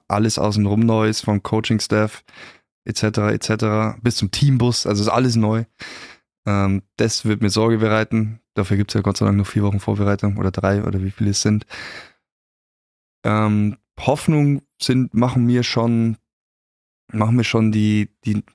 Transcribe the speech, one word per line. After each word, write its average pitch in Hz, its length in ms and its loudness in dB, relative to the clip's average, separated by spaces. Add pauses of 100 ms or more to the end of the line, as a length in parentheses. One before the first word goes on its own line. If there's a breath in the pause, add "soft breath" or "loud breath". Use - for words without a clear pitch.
alles 107 320 0
außenrum 104 420 0
Neues 110 420 0
vom 104 200 0
Coaching-Staff, 107 800 -2 (600 loud breath)
et - 140 -6
cetera, 107 340 0
et 110 100 -2
cetera, 110 600 0
bis 117 140 0
zum 98 140 -2
Teambus, 120 560 2
also 104 160 0
ist 107 60 0
alles 120 260 2
neu. 113 300 2 (800 loud breath)
Ähm, 98 360 0 (160)
das 113 260 -2
wird 107 160 0
mir 104 100 2
Sorge 110 280 2
bereiten. 110 640 0 (140)
Dafür 101 220 0
gibt's 101 180 -2
ja 104 60 2
Gott 98 160 0
sei 110 80 -2
Dank 101 140 2
noch 101 80 0
vier 107 160 0
Wochen 101 180 0
Vorbereitung 101 560 0
oder 95 140 0
drei 98 340 0
oder 95 180 -2
wie 95 80 -4
viele 101 200 -2
es 98 100 -2
sind. 107 240 2 (1600 loud breath)
Ähm, 104 540 0 (200)
Hoffnung 147 640 0 (180)
sind, 127 320 0
machen 123 320 2
mir 120 180 2
schon, 117 540 0 (960)
machen 113 240 2
mir 120 80 4
schon 110 260 2
die, 107 380 2 (160)
die, 104 180 -2 (120)